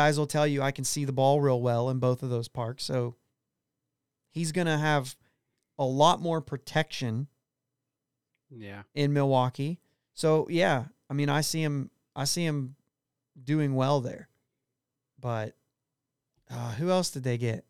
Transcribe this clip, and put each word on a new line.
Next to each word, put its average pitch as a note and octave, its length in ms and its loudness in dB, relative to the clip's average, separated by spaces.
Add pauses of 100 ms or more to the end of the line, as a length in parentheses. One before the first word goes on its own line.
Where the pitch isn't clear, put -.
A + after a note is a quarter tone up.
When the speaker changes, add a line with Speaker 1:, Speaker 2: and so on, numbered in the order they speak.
Speaker 1:
guys D3 120 4
will D3 100 0
tell D3+ 200 2
you, C#3+ 140 0
"I C#3 100 0
can C3+ 140 -6
see D3 180 -4
the C#3 80 -2
ball C3+ 300 4
real C3 200 2
well A#2+ 280 0
in C3 100 -2
both B2+ 240 0
of C3 60 -4
those A#2 180 -4
parks." B2 380 -8
So A#2+ 320 -4 (1120)
he's D#3+ 240 -6
gonna E3 240 2
have D3 400 0 (600)
a C#3+ 60 -2
lot C#3 380 4
more E3 180 0
protection C3+ 880 -4 (1200)
Speaker 2:
Yeah. G#2 340 -14 (100)
Speaker 1:
in C#3+ 180 2
Milwaukee. C#3 720 0 (320)
So, D#3 360 2
yeah, E3 380 2 (220)
I C#3+ 60 -8
mean, C#3+ 120 0
I C#3+ 140 2
see D#3+ 220 -2
him, C#3+ 280 -2 (240)
I C3+ 80 -4
see E3+ 220 -2
him C#3+ 320 -4 (640)
doing C#3+ 320 0
well C3+ 240 2
there. - 300 -8 (880)
But, A#2 380 -4 (920)
uh, A#2+ 260 -8
who E3 160 0
else F#3 200 2
did C3+ 120 -8
they B2 140 0
get? A#2 320 -2